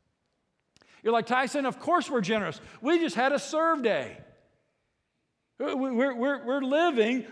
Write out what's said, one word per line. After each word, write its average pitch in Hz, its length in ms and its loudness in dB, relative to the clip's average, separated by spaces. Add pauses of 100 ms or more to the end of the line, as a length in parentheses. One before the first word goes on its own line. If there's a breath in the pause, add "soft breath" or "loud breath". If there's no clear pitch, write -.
(1040 soft breath)
You're 214 100 2
like, 226 140 2
"Tyson, 262 400 0
of 240 120 -4
course 330 300 0
we're 247 120 0
generous. 190 400 -2 (200 loud breath)
We 320 200 2
just 320 160 -2
had 262 160 2
a 277 60 0
serve 320 440 0
day. 147 360 -2 (1400)
We, 294 160 -4
we're, 262 400 0
we're, 262 300 -2
we're 262 180 -2
living, 262 680 2